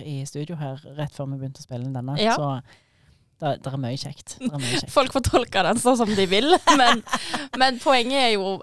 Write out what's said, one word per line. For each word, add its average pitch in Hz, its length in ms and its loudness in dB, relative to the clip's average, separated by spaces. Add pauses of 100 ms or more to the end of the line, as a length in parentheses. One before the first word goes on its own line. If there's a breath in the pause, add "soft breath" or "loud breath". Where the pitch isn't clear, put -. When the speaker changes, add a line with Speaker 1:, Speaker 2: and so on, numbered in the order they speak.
Speaker 1:
i 139 240 -8
studio 156 320 -10
her 135 240 -10 (140)
rett 151 180 -8
før 135 160 -8
vi 135 80 -8
begynte 135 240 -12
å - 60 -20
spille 123 180 -8
inn 135 80 -6
denne. 131 240 -6
Speaker 2:
Ja. 226 160 2
Speaker 1:
Så 143 140 -2 (920 soft breath)
det, 147 140 -2 (100)
det 131 80 -8
er 135 80 -6
mye 123 200 -6
kjekt. - 420 -14
Det 254 100 -4
er 285 80 -6
mye 254 220 -4
kjekt. - 120 -10
Speaker 2:
<laughs> - 40 -2
Folk 262 180 2
får 262 140 -2
tolke 233 340 2
den 202 160 0
sånn 254 200 4
som 214 120 0
de 196 160 4
vil, 220 240 2 (140)
<laughs> 302 160 8
men, 233 200 4 (540 loud breath)
men 262 240 2
poenget 262 400 2
er 240 160 4
jo, 190 280 -2